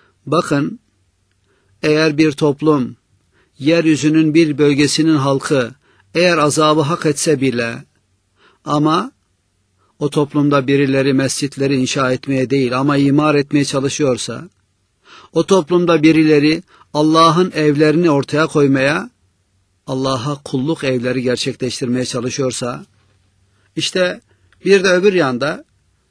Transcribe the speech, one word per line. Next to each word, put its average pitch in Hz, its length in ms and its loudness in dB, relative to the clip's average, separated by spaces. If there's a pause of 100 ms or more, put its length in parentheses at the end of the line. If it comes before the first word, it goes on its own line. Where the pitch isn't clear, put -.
(260)
Bakın, 156 540 -2 (1040)
eğer 156 340 0
bir 156 140 2
toplum 143 640 -2 (640)
yeryüzünün 156 760 2
bir 156 240 2
bölgesinin 147 580 2
halkı 139 600 -2 (400)
eğer 170 220 2
azabı 156 440 2
hak 160 240 -2
etse 147 360 0
bile 117 440 -4 (800)
ama 151 460 0 (880)
o 147 100 -4
toplumda 143 580 0
birileri 135 460 0
mescitleri 135 640 -2
inşa 127 340 -2
etmeye 131 380 -4
değil 127 300 0
ama 143 180 0
imar 143 380 2
etmeye 143 300 0
çalışıyorsa, 135 840 -4 (840)
o 160 120 0
toplumda 175 580 2
birileri 156 600 4 (300)
Allah'ın 160 580 4
evlerini 156 580 2
ortaya 147 380 0
koymaya, 143 640 0 (760)
Allah'a 135 560 -4
kulluk 143 400 -6
evleri 127 380 -2
gerçekleştirmeye 123 840 -4
çalışıyorsa, 123 800 -6 (880)
işte 180 460 -4 (440)
bir 190 180 4
de 190 60 2
öbür 185 240 2
yanda 139 520 -2 (460)